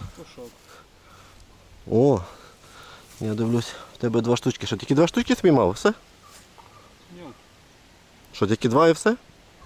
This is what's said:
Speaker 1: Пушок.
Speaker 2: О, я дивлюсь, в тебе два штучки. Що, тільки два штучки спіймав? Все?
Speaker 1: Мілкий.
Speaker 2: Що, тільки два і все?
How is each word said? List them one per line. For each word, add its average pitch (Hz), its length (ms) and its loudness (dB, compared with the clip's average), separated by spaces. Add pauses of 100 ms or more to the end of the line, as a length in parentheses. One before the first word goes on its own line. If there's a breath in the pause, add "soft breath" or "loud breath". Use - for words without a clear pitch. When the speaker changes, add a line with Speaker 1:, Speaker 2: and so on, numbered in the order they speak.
(180)
Speaker 1:
Пушок. 127 320 -20 (1400 soft breath)
Speaker 2:
О, 123 280 4 (1000 soft breath)
я 110 140 -6
дивлюсь, 117 340 -2 (260 loud breath)
в - 40 -20
тебе 117 240 -2
два 120 160 0
штучки. - 300 -4
Що, 104 100 -4
тільки - 180 -4
два 165 120 4
штучки 240 280 -2
спіймав? 127 360 4
Все? 202 220 0 (1200)
Speaker 1:
Мілкий. 156 180 -18 (1000)
Speaker 2:
Що, 107 140 -2
тільки 113 220 0
два 151 200 4
і - 20 8
все? 214 240 0 (500)